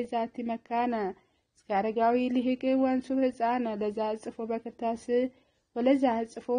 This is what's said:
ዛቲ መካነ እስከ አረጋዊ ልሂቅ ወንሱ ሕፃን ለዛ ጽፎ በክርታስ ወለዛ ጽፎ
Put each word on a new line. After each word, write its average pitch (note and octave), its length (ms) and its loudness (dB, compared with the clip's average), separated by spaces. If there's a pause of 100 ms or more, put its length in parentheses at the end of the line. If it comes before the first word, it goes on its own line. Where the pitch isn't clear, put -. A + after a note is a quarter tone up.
ዛቲ A#3 400 -4
መካነ A#3 500 -2 (540)
እስከ - 260 -16
አረጋዊ A3+ 420 2 (120)
ልሂቅ B3+ 340 0 (140)
ወንሱ C4 300 2 (100)
ሕፃን B3+ 460 0 (120)
ለዛ G#3 240 -4 (180)
ጽፎ - 280 -12
በክርታስ A3+ 600 -6 (680)
ወለዛ C4 280 4 (220)
ጽፎ - 220 -14 (120)